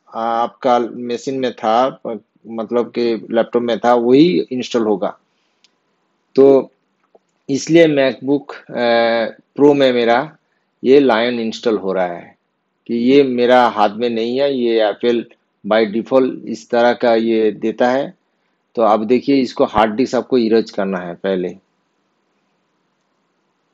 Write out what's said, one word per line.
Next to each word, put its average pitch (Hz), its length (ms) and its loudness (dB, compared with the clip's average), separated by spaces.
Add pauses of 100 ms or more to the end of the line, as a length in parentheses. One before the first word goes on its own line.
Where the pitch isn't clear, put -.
(140)
आपका 117 640 -2
मशीन 120 640 -6
में 123 120 -4
था, 120 480 0 (460)
मतलब 113 440 -4
कि 117 400 -4
लैपटॉप 113 320 -2
में 117 160 -4
था, 120 160 2
वही 135 580 2
install 123 300 -4
होगा। 101 360 -4 (1160)
तो 135 360 4 (800)
इसलिए 160 380 2
MacBook, 139 680 -2 (160)
अ, 117 560 0 (340)
Pro 143 140 6
में 135 180 2
मेरा 123 440 0 (480)
ये 135 160 6
lion 120 400 0
install 113 360 -4
हो 95 160 -4
रहा 92 140 -2
है 85 300 -12 (500)
कि 117 80 -6
ये 127 280 4
मेरा 123 440 4
हाथ 107 240 0
में 117 200 -4
नहीं 117 300 -4
है, 143 140 -2
ये 113 340 0
Apple 117 360 -2 (420)
by 107 140 2 (140)
default 127 500 -2
इस - 260 -12
तरह 120 220 2
का 117 220 0
ये 113 380 0
देता 110 380 -2
है। 139 240 -4 (600)
तो 117 80 -2
आप 107 180 4
देखिए 123 360 0
इसको 131 280 0
hard 110 300 0
disk 120 200 -2
आपको 123 240 -2
erase 110 320 0
करना 95 280 -6
है 87 160 -10
पहले। 92 420 -4 (2250)